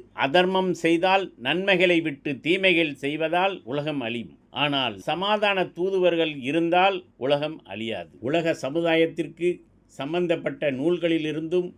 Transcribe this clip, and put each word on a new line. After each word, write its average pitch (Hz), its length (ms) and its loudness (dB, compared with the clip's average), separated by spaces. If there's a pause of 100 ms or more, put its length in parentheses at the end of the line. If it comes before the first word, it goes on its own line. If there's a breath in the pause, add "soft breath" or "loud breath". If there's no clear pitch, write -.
(140)
அதர்மம் 180 600 2
செய்தால், 175 640 2
நன்மைகளை 175 640 2
விட்டு 147 380 -4
தீமைகள் 170 560 2
செய்வதால் 160 680 -2
உலகம் 143 380 -4
அழியும். 117 360 -8 (140)
ஆனால் 135 480 -2
சமாதான 190 720 0
தூதுவர்கள் 175 720 0
இருந்தால் 170 600 2 (140)
உலகம் 147 460 -2
அழியாது. 101 460 -8 (100)
உலக 160 420 -2
சமுதாயத்திற்கு 165 880 0 (440)
சம்பந்தப்பட்ட 156 800 -2
நூல்களிலிருந்தும் 160 920 -2 (120)